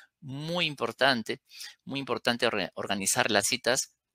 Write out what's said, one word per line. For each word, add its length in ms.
muy 440
importante, 800
muy 160
importante 460
orga-, 280
organizar 560
las 160
citas 480